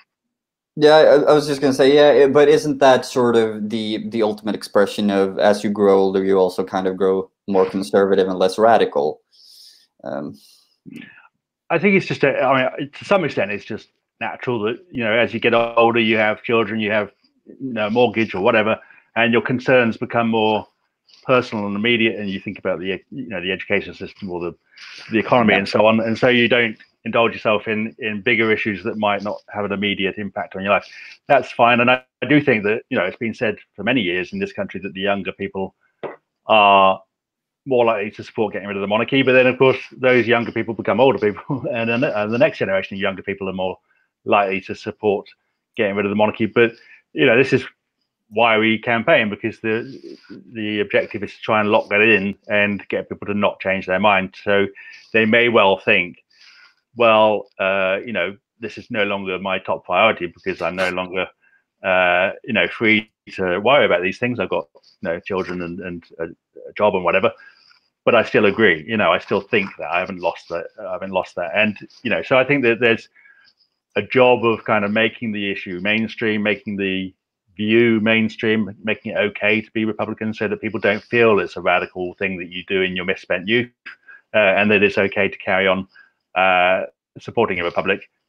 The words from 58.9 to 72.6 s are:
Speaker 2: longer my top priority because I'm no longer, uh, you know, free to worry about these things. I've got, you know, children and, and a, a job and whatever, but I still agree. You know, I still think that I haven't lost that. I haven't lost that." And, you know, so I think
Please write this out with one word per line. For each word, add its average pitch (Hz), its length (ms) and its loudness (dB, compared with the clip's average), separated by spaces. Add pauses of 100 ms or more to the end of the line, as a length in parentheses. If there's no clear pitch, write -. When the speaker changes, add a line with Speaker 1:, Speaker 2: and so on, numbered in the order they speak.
Speaker 2:
longer 98 340 -4
my 95 220 -6
top - 260 -8
priority 95 420 0
because 87 340 -10
I'm 87 140 -4
no 92 140 -2
longer, 90 380 -6 (560)
uh, 92 480 2 (120)
you 139 100 -6
know, 90 140 2
free 110 440 0 (220)
to 90 260 -2
worry 123 260 2
about 90 160 2
these 92 160 -4
things. 123 220 -4
I've 90 100 -4
got, 87 180 -4 (340)
you 90 80 -6
know, 85 100 -4
children 90 420 -6
and, 87 180 -10
and 87 240 -12 (160)
a, 80 40 -6 (440)
a 69 80 -18
job 104 200 2
and 92 80 -2
whatever, 92 280 0 (760)
but 120 100 4
I 110 80 4
still 107 220 0
agree. 98 420 2
You 110 100 -4
know, 90 140 2
I 92 80 2
still 101 220 -4
think 98 360 -2
that 78 140 -8
I 87 80 -2
haven't 92 200 -8
lost 85 300 -6
that. 85 160 -8 (140)
I 95 140 -10
haven't 95 180 -10
lost 92 240 -4
that." 85 180 -6
And, 104 240 0 (240)
you 120 80 -6
know, 87 140 -2
so 131 160 2
I 131 40 2
think 139 200 0